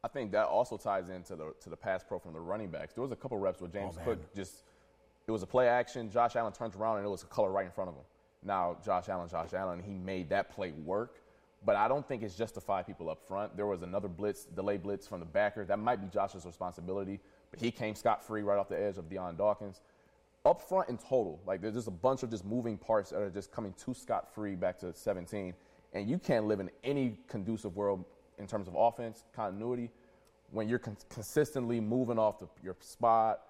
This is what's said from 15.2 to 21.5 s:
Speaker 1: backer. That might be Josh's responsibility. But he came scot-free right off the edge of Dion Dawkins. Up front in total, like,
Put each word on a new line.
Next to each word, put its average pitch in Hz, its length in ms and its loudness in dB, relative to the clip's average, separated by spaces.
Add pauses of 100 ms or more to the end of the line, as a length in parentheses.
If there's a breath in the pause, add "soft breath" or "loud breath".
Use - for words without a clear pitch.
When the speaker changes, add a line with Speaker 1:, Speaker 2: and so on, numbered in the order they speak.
Speaker 1:
backer. 101 360 2
That 98 140 2
might 113 200 2
be 98 100 -8
Josh's 95 360 -2
responsibility. 92 760 -4 (320 soft breath)
But - 80 -16
he 117 100 2
came 110 240 -2
scot-free 107 480 2
right 101 160 6
off 98 120 2
the 101 100 -2
edge 98 180 0
of 85 100 -10
Dion 90 280 -6
Dawkins. 101 460 0 (600 soft breath)
Up 175 160 2
front 185 300 0
in 120 80 -2
total, 101 480 0
like, 92 160 -2